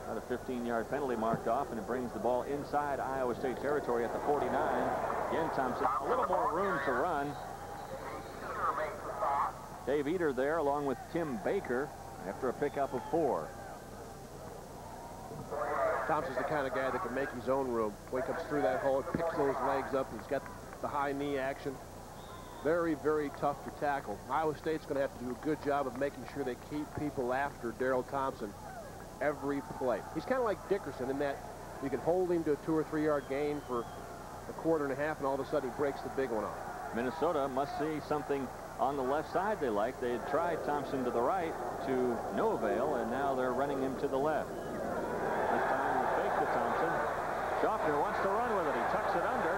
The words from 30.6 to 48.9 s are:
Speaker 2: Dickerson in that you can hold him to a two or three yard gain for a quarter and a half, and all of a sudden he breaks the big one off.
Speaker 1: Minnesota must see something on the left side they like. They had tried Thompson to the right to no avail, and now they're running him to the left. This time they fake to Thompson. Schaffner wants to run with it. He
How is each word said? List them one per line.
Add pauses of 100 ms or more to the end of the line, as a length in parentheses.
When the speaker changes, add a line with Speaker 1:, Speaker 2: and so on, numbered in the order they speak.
Speaker 2:
Dickerson
in
that (460)
you
can
hold
him
to
a
two
or
three
yard
gain
for (640)
a
quarter
and
a
half,
and
all
of
a
sudden
he
breaks
the
big
one
off.
Speaker 1:
Minnesota
must
see
something (320)
on
the
left
side
they
like.
They
had
tried
Thompson
to
the
right (320)
to (180)
no
avail,
and
now
they're
running
him
to
the
left.
This
time
they
fake
to
Thompson. (680)
Schaffner
wants
to
run
with
it.
He